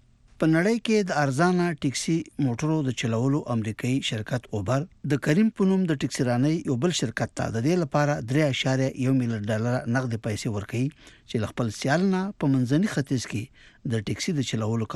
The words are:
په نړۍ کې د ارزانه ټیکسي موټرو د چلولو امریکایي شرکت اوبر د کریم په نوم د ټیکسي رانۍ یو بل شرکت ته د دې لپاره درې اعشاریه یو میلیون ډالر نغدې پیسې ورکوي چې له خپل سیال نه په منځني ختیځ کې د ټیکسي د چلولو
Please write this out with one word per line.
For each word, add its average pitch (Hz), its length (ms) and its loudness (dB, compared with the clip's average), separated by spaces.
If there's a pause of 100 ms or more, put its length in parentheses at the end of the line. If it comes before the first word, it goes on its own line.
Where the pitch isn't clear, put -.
(420)
په 160 140 4
نړۍ 214 320 2
کې 214 240 2
د 147 120 0
ارزانه 175 460 2 (160)
ټیکسي - 320 0 (300)
موټرو 151 300 0 (120)
د 120 140 -4
چلولو 127 380 2 (140)
امریکایي 117 560 -2
شرکت 113 480 -6
اوبر 127 260 0 (300)
د - 140 -4
کریم 214 320 4
په 190 100 4
نوم 190 220 2
د 135 100 -2
ټیکسي 135 280 -2
رانۍ 131 220 2 (160)
یو 127 160 0
بل 180 160 0
شرکت 117 400 -4
ته 87 140 -4
د - 100 0
دې 170 100 2 (100)
لپاره 147 340 0 (100)
درې 139 200 2
اعشاریه 131 440 0 (140)
یو 135 160 4
میلیون 110 260 -2
ډالر 117 320 0 (140)
نغدې 120 320 -2
پیسې 110 200 -4 (120)
ورکوي 113 260 -4 (440)
چې - 120 -6
له 101 140 -6
خپل 117 260 -2
سیال 160 320 2
نه 185 100 -2 (140)
په 143 160 2
منځني 135 460 2
ختیځ 135 340 -4
کې - 640 -10
د 107 120 -4
ټیکسي 143 320 -4
د 123 140 -2
چلولو 110 420 -2